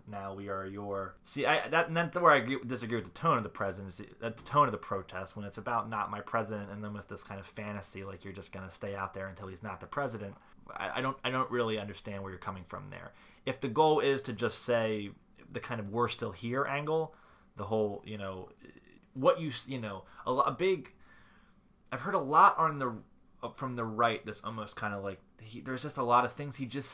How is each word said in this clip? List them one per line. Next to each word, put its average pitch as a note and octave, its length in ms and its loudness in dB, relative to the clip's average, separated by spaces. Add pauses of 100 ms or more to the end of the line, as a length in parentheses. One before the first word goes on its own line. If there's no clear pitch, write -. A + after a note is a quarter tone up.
Now G2 260 -6
we G2 140 -8
are F#2+ 180 -4
your," G2 580 -6
see, C#3 220 -2
I, C#3+ 240 4
that, E3 200 4
and E3 80 0
that's E3+ 200 0
where E3+ 140 10
I C#3 60 10
agree, B2+ 280 0
disagree A#2+ 300 -2
with F#2 180 -4
the - 60 -16
tone D#3+ 160 6
of A2+ 80 2
the G#2 60 -6
presidency, G2 580 -4 (160)
uh, A#2 60 -2
the - 140 -10
tone C#3+ 240 6
of A2+ 40 0
the G#2 60 -2
protest, F#2+ 580 -6
when G#2 100 -8
it's G2 120 -10
about A2 320 -2
"Not G#2 200 -2
my G#2 120 -6
president," G#2 500 -2
and G#2 100 -8
then G#2 120 -6
with G2+ 160 -10
this G2+ 120 -10
kind G2 200 -10
of - 40 -14
fantasy, G2+ 600 -8
like, F#2+ 180 -10
you're F#2+ 100 -10
just F#2+ 200 -12
gonna F#2+ 180 -10
stay G2 240 -8
out F#2+ 180 -4
there G2 140 -6
until F#2+ 200 -10
he's F#2+ 160 -12
not F#2+ 180 -8
the - 60 -12
president. A2 480 -4 (380)
I, - 260 -4
I - 20 0
don't, C3+ 240 -2
I C3 60 0
don't C3 200 0
really A2+ 280 2
understand G2+ 440 -8
where F#2+ 80 -8
you're F2+ 80 -12
coming F#2+ 300 -8
from G2 200 -10
there. F2+ 220 -12 (340)
If - 140 -2
the C#3 80 -2
goal D3+ 320 6
is C3+ 220 4
to B2 120 -6
just A2+ 300 -2
say A2 460 2 (420)
the - 80 -6
kind A2+ 220 -4
of G2+ 80 -8
"We're A#2 180 4
still A2 240 -4
here" A#2 340 -2
angle, D3+ 480 0 (440)
the G2+ 80 -6
whole, G#2 400 2
you G#2+ 120 -8
know, F#2+ 320 -8 (640)
what E3 280 6
you D#3+ 80 -2
s-, - 180 -4
you C3 120 -6
know, G2+ 240 -8 (220)
a B2 60 0
lo-, B2+ 120 4
a D3+ 80 4
big, F3 420 0 (1000)
I've C3 80 -4
heard F3 160 0
a F3 40 2
lot D#3 380 8
on D#3 220 2
the, B2 140 0 (500)
uh, A#2+ 60 -6
from B2+ 260 -6
the A#2 80 -2
right A2 420 2
that's - 180 -8
almost A2 360 -8
kinda G#2 200 -4
like, G2 200 -6 (220)
he, A2 180 -14
there's C3 220 -6
just D3 160 -6
a C3 60 0
lot A#2+ 200 6
of A#2+ 80 -2
things C#3+ 240 -8
he C#3 100 -6
just C3+ 280 -4